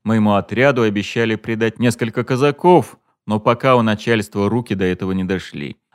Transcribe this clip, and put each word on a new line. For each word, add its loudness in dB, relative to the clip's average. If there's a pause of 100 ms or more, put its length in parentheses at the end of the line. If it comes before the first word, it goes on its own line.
Моему 2
отряду 0
обещали -2
придать -4
несколько -2
казаков, 2 (280)
но -2
пока 2
у 4
начальства -2
руки -2
до -2
этого -2
не -2
дошли. -8 (180)